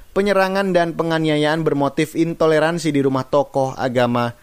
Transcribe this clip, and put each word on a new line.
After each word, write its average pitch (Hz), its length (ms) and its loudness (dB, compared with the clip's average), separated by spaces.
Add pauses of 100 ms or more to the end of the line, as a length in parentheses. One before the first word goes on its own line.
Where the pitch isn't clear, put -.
(140)
penyerangan, 190 560 0
dan 170 240 2
penganiayaan 160 720 0
bermotif 143 480 -2
intoleransi 160 800 0
di 139 80 2
rumah 131 240 0
tokoh 139 480 -2
agama 120 680 -2